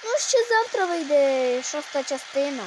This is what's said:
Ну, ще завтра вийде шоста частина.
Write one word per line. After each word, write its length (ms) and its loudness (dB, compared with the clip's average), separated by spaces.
Ну, 160 -4
ще 180 2
завтра 360 2
вийде 760 2
шоста 400 -6
частина. 640 -4